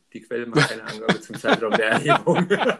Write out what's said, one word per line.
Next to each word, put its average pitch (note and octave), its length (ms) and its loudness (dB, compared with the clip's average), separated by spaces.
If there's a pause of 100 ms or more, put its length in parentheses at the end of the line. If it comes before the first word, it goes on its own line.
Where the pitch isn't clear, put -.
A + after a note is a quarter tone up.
(140)
Die A2 80 -14
Quelle A#2+ 240 -6
macht A2+ 240 0
keine A2+ 160 -10
Angabe A2 340 -4
zum - 180 -16
Zeitraum A2+ 360 0
der A2 160 2
Erhebung. D#3 640 2
<laughs> G3+ 40 2 (220)